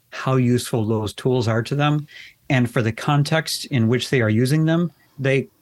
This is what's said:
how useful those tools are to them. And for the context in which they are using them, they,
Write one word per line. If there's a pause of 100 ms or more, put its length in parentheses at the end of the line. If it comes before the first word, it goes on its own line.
how
useful
those
tools
are
to
them. (420)
And
for
the
context
in
which
they
are
using
them, (280)
they, (140)